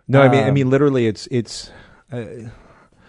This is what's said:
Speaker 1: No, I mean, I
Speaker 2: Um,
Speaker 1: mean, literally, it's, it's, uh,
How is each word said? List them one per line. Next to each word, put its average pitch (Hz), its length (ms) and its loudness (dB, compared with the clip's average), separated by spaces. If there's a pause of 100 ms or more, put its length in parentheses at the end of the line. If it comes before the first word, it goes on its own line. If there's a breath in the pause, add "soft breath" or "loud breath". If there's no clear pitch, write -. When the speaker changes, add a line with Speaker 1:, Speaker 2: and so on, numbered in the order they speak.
Speaker 1:
No, 135 160 4
I 131 60 6
mean, 135 160 2
I 135 40 -2
Speaker 2:
Um, 135 60 0
Speaker 1:
mean, 131 160 0
literally, 135 380 2
it's, - 220 -6
it's, - 400 -8 (420 loud breath)
uh, 120 120 -10 (840 soft breath)